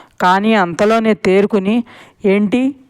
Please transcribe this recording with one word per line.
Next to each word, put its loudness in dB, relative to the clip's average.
కానీ 2
అంతలోనే 0
తేరుకుని, 0
"ఏంటి, 0